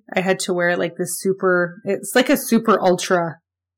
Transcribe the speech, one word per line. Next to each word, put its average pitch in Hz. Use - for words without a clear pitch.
I 185
had 185
to 185
wear, 175
like, 180
this -
super, 180
it's -
like 254
a 277
super 226
ultra 175